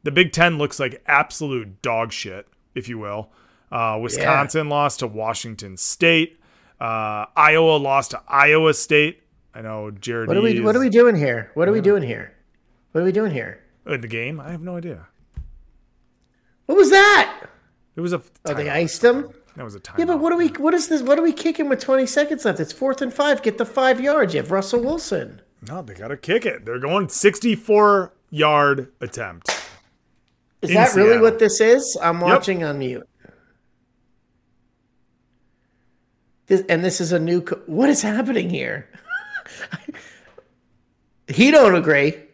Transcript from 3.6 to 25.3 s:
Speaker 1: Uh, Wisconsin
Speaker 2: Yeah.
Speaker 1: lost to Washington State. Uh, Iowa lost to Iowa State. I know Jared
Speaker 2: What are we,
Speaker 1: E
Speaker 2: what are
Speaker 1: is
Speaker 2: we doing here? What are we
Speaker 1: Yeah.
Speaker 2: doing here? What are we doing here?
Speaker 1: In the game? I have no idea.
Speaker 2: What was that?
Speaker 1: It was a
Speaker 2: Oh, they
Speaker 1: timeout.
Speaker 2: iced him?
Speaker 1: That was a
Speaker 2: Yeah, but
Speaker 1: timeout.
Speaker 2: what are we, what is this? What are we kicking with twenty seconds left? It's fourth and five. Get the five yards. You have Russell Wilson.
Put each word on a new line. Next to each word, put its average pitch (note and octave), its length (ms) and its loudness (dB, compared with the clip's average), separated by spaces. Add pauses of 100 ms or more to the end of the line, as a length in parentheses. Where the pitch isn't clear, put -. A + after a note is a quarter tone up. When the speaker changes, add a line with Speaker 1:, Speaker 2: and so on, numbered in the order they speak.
Speaker 1:
Uh, A2+ 300 -4
Wisconsin C#3+ 680 -2
Speaker 2:
Yeah. D3 60 -4
Speaker 1:
lost C#3+ 260 -2
to B2 80 -6
Washington A2 720 -10
State. E3 640 0 (400)
Uh, G#2+ 460 -6 (100)
Iowa D#3 420 4
lost C#3 340 -2
to B2 160 -12
Iowa D3+ 460 4
State. D3+ 500 0 (300)
I A2 80 -18
know G#2+ 300 -12
Jared A2+ 360 -8
Speaker 2:
What F3+ 100 0
are G#3 40 2
we, A3+ 160 2
Speaker 1:
E - 40 -2
Speaker 2:
what G#3+ 140 2
are B3+ 40 2
Speaker 1:
is C4+ 60 0
Speaker 2:
we A#3+ 40 0
doing A#3 260 6
here? A#2+ 400 -2
What E3+ 120 0
are G3+ 40 2
we A3 80 0
Speaker 1:
Yeah. F#3 40 -4
Speaker 2:
doing G3 200 2
here? - 300 -10 (580)
What D#3+ 100 -2
are F3+ 40 -2
we F#3+ 60 0
doing G#3 200 -2
here? A2 280 -8 (260)
Speaker 1:
In C3+ 160 -8
the A#2 60 -14
game? A#2 320 -8
I D3+ 120 -14
have E3 100 -14
no F3+ 160 -12
idea. D3 300 -14 (1600)
Speaker 2:
What E4 100 2
was D#4+ 140 8
that? G4 560 4 (480)
Speaker 1:
It E3 60 -8
was F3 120 -2
a D#3 80 -4 (240)
Speaker 2:
Oh, D3+ 80 -6
they D3 120 -4
Speaker 1:
timeout. D3 60 -4
Speaker 2:
iced E3 320 -2
him? B3 260 2 (260)
Speaker 1:
That C#3 80 -16
was G#2 120 -16
a G2 60 -18 (160)
Speaker 2:
Yeah, E4+ 80 0
but E4+ 120 0
Speaker 1:
timeout. - 20 -2
Speaker 2:
what E4 120 0
are E4+ 60 0
we, E4+ 120 2
what D#4 260 -2
is E4+ 120 -2
this? D4+ 140 -2
What C4+ 160 2
are E4 60 0
we D#4+ 100 2
kicking D#4 360 -4
with C4 100 0
twenty C4 260 0
seconds D4 400 -2
left? F#3 140 0
It's D#3 120 -6
fourth C4+ 300 -4
and B3 100 -4
five. C#4+ 300 0
Get G#3 160 -4
the A3+ 80 -4
five C4 340 0
yards. C4+ 360 0
You C3 60 -2
have D3+ 100 -8
Russell G3 300 -2
Wilson. B3 600 -8 (260)